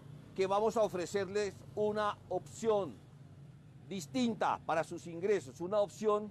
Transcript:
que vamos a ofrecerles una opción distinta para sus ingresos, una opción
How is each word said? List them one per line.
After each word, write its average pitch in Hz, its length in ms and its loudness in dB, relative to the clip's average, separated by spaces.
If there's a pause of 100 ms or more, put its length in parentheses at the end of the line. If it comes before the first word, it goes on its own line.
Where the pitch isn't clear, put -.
(360)
que 190 100 4
vamos 208 300 2
a 226 60 6
ofrecerles 190 720 0 (180)
una 208 420 2 (120)
opción 190 640 0 (960)
distinta 190 760 0
para 156 200 2
sus 165 240 -10
ingresos, 170 520 0
una 190 200 0
opción 208 500 2